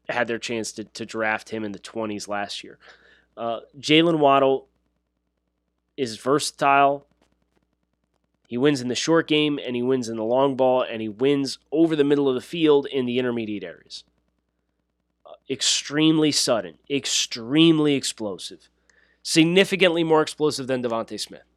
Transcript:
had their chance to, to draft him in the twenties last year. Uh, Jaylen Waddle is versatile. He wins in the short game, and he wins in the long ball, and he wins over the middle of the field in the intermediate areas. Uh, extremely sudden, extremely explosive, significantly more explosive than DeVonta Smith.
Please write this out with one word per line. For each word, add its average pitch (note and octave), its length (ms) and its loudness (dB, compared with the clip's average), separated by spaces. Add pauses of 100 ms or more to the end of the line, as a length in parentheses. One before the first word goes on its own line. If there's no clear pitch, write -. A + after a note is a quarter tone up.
had A#2+ 180 -2
their A2+ 120 -4
chance A2+ 340 -6
to, A2 100 -12
to A2 220 -14
draft A2 440 -6
him A2 140 -8
in G#2 80 -8
the G2 80 -12
twenties G#2+ 480 -10
last G2+ 360 -8
year. - 160 -20 (580)
Uh, A2+ 220 -6 (200)
Jaylen D#3+ 400 4
Waddle C3+ 480 4 (1300)
is A#2 220 -6
versatile. C#3 880 2 (1400)
He A#2 120 -10
wins C#3 240 2
in B2 80 -6
the A#2 60 -4
short D#3+ 340 0
game, D3+ 360 2
and B2 120 -4
he A#2+ 40 -2
wins B2+ 280 -2
in A2+ 80 -8
the A2 80 -4
long C3 320 2
ball, B2+ 240 2
and A2 200 -6
he A2 60 -6
wins C3 520 -2 (120)
over D#3+ 240 2
the D3 80 4
middle C#3+ 240 2
of B2+ 80 0
the A#2+ 60 -6
field D3+ 500 2
in C3 140 -2
the A#2+ 120 -4
intermediate A#2 460 -4
areas. - 400 -18 (1200)
Uh, D2+ 100 -20 (140)
extremely D#3 840 0
sudden, F#2+ 440 -2 (120)
extremely D3 1080 2
explosive, G2+ 720 -8 (560)
significantly E3+ 800 4
more D#3 180 4
explosive D3 460 -4
than B2+ 160 -2
DeVonta A2+ 340 -4
Smith. - 260 -12 (140)